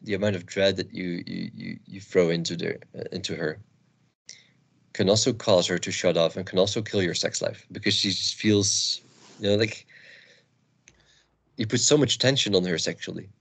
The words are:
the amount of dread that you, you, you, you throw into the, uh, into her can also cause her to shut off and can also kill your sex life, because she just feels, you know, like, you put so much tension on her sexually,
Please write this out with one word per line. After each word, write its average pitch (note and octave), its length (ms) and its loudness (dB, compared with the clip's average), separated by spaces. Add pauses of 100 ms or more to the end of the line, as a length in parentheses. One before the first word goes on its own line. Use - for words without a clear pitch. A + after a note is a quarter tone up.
the G#2 120 -4
amount G2+ 220 0
of F2 100 -10
dread G2 300 2
that F2+ 180 -6
you, F2 320 -4
you, F2+ 280 -8
you, F2+ 320 -10
you G2 140 -14
throw F2+ 300 4
into E2+ 260 -2
the, E2+ 200 -4 (200)
uh, E2 60 -10 (100)
into F2+ 220 -6
her D#2+ 240 -4 (1400)
can F#2+ 160 2
also G#2+ 220 4
cause G2 340 2
her F2+ 100 0
to F2 140 -4
shut F2+ 260 0
off E2 200 2
and F#2+ 100 -6
can F#2+ 120 -2
also G#2 220 2
kill G#2+ 220 -2
your E2+ 120 0
sex - 280 -4
life, - 300 -6
because G2+ 220 -2
she - 160 0
just - 260 -4
feels, - 680 0 (380)
you G2+ 100 0
know, G#2 60 4
like, G#2+ 300 -2 (1700)
you A2+ 80 -2
put B2 140 0
so D3 180 6
much C3+ 200 2
tension B2+ 360 2
on F#2 100 4
her F2 140 0
sexually, F2 500 -6 (120)